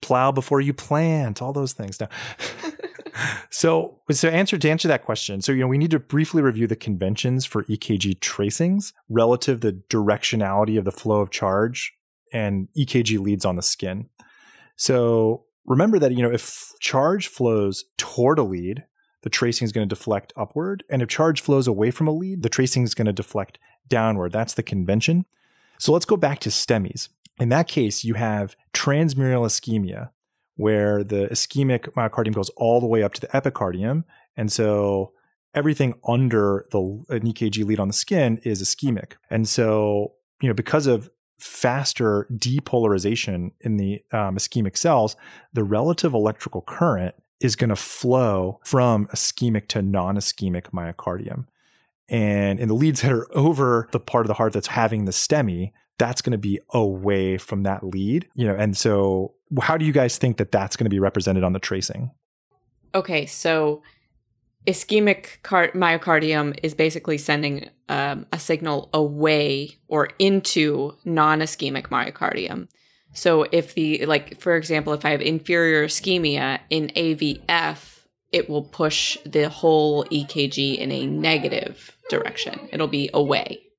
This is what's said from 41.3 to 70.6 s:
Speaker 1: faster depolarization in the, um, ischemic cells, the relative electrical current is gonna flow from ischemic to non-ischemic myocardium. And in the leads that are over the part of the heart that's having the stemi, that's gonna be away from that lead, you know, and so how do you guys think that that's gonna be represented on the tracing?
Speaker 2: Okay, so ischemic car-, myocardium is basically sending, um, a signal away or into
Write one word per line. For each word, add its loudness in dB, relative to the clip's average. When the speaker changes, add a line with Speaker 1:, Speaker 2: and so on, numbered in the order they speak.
Speaker 1:
faster 0
depolarization 0
in 0
the, -4
um, -2
ischemic -2
cells, 2
the 0
relative 0
electrical -2
current -2
is 0
gonna 2
flow 0
from 2
ischemic -2
to -2
non-ischemic -2
myocardium. -8
And 0
in -2
the 2
leads 2
that 2
are 0
over 4
the -2
part 0
of -4
the 2
heart 2
that's -4
having 0
the -2
stemi, 0
that's -2
gonna 0
be -2
away 0
from -4
that -2
lead, -2
you 0
know, 2
and 0
so 2
how 2
do 0
you 2
guys 2
think 0
that -2
that's 0
gonna 0
be 0
represented 2
on 2
the -2
tracing? -6
Speaker 2:
Okay, 0
so 0
ischemic 0
car-, 2
myocardium 2
is -2
basically 0
sending, -2
um, -4
a -6
signal -2
away 2
or 0
into 2